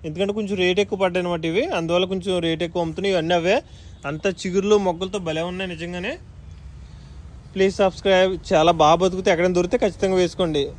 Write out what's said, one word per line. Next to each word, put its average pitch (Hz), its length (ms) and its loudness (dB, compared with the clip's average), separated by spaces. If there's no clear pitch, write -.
ఎందుకంటే 196 300 -2
కొంచెం 208 240 -4
రేట్ 180 200 2
ఎక్కువ 196 220 -4
పడ్డాయి 180 200 0
అనమాట 170 260 -4
ఇవి, 208 120 0
అందువల్ల 175 340 0
కొంచెం 185 240 -2
రేట్ 165 200 -2
ఎక్కువ 170 180 -2
అమ్ముతున్నాయి. 185 300 -2
ఇవన్నీ 170 240 2
అవే, 185 180 2
అంత 156 140 -8
చిగుర్లు 196 340 2
మొగ్గలతో 185 400 -6
భలే 160 220 -4
ఉన్నాయి 185 220 -8
నిజంగానే. 175 400 -8
ప్లీజ్ 190 240 2
సబ్స్క్రైబ్. 190 520 4
చాలా 170 220 6
బాగా 156 200 8
బతుకుతాయి, 185 320 2
ఎక్కడైనా 175 240 2
దొరికితే 180 240 0
ఖచ్చితంగా 190 400 0
వేసుకోండి. 160 400 0